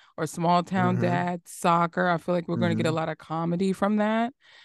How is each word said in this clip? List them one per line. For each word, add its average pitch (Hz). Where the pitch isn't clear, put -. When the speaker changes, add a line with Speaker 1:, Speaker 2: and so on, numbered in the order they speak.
Speaker 1:
or 160
small 175
town 180
Speaker 2:
Mm-hmm. 175
Speaker 1:
dad, 175
soccer, 170
I 170
feel 180
like 170
we're 170
gonna 165
get -
a -
Speaker 2:
Mm-hmm. 160
Speaker 1:
lot 160
of 156
comedy 170
from 202
that 220